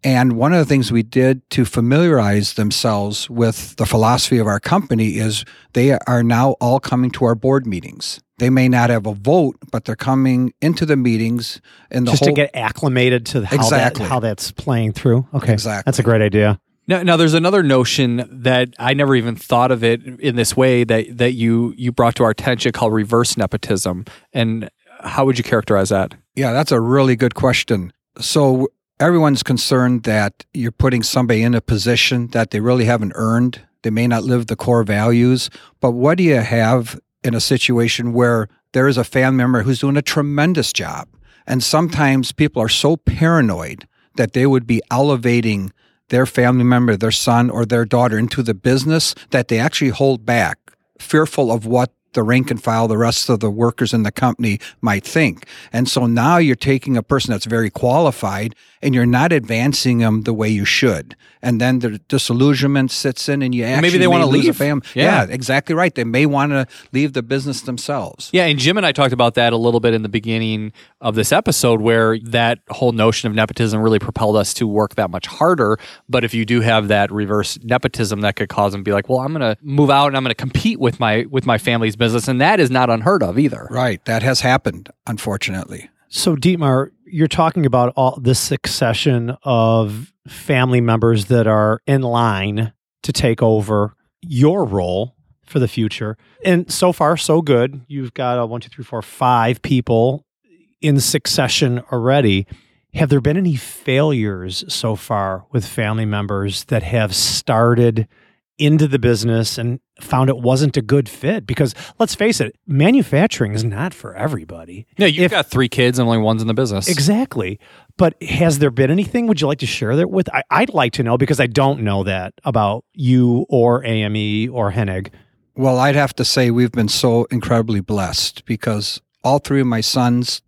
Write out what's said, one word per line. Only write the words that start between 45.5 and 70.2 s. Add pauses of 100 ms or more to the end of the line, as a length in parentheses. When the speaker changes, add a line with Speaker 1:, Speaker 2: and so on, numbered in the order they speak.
Speaker 1:
their
family
member,
their
son
or
their
daughter
into
the
business (180)
that
they
actually
hold
back, (300)
fearful
of
what (220)
the
rank
and
file,
the
rest
of
the
workers
in
the
company (220)
might
think. (240)
And
so
now
you're
taking
a
person
that's
very
qualified (260)
and
you're
not
advancing
them
the
way
you
should. (280)
And
then
the (100)
disillusionment
sits
in
and
you
Speaker 3:
Well,
Speaker 1:
actually
Speaker 3:
maybe
they
Speaker 1:
may
Speaker 3:
wanna
Speaker 1:
lose
a
Speaker 3:
leave.
Speaker 1:
fam-, (120)
Speaker 3:
Yeah.
Speaker 1:
yeah,
exactly
right.
They
may
wanna (260)
leave
the
business
themselves.
Speaker 3:
Yeah,
and
Jim
and
I
talked
about
that
a
little
bit
in
the
beginning (300)